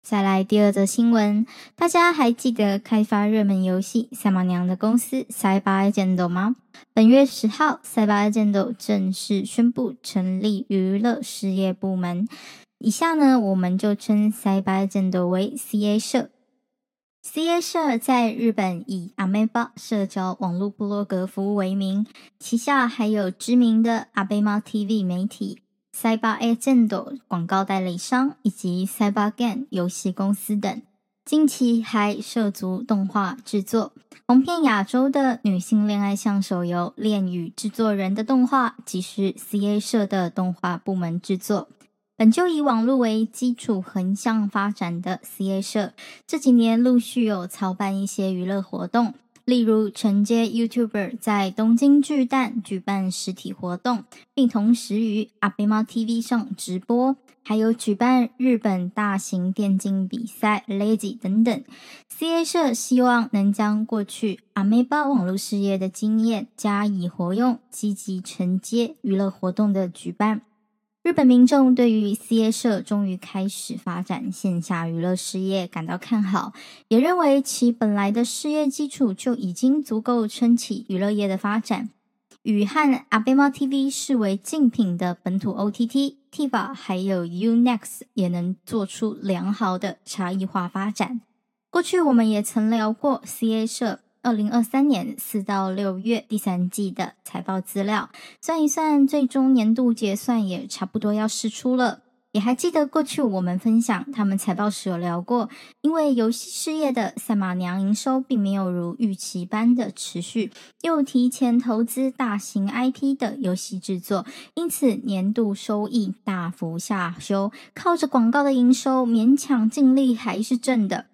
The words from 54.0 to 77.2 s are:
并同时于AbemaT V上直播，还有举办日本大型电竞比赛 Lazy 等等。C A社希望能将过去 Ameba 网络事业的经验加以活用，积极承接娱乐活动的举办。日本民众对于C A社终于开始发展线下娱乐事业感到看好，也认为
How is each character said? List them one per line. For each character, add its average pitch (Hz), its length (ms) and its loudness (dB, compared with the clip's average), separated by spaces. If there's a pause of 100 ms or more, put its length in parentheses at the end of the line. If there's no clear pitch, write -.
并 262 140 4
同 226 260 4
时 208 240 -2
于 220 320 -2 (100)
AbemaT 214 680 0
V 233 120 -2
上 226 360 -4
直 185 240 -6
播， 254 360 2 (280)
还 214 100 -2
有 220 180 2
举 220 220 -2
办 240 420 2
日 247 220 2
本 185 320 0
大 208 260 0
型 185 360 -2
电 196 260 2
竞 190 300 -2
比 233 180 -8
赛 196 400 -2
Lazy 208 500 -2
等 208 280 2
等。 233 180 0 (460)
C 330 260 -2
A 330 100 2
社 311 300 0
希 247 260 2
望 240 300 4
能 202 220 2
将 214 340 0
过 214 160 -2
去 - 380 -6 (140)
Ameba 247 540 2
网 254 160 2
络 185 120 -2
事 202 220 -4
业 196 200 0
的 190 100 -2
经 220 380 0
验 220 300 -2
加 208 280 0
以 190 220 -2
活 175 260 -4
用， 240 280 0 (100)
积 208 240 -4
极 190 260 -8
承 185 380 -2
接 233 440 -2
娱 196 120 0
乐 196 160 0
活 185 220 -6
动 208 200 2
的 190 160 0
举 175 220 -12
办。 208 320 -2 (600)
日 339 80 2
本 294 140 4
民 247 200 10
众 262 280 6
对 240 160 4
于 214 220 2
C 226 300 0
A 220 100 2
社 208 300 -2
终 202 260 -2
于 185 80 -4
开 190 320 -6
始 - 300 -10
发 180 240 -6
展 190 280 -6
线 180 300 -4
下 165 260 -4
娱 165 140 -4
乐 180 160 0
事 - 240 -8
业 190 260 -2
感 165 200 -8
到 160 100 -6
看 214 260 -2
好， 190 300 -2 (360)
也 226 120 6
认 349 160 4
为 285 240 4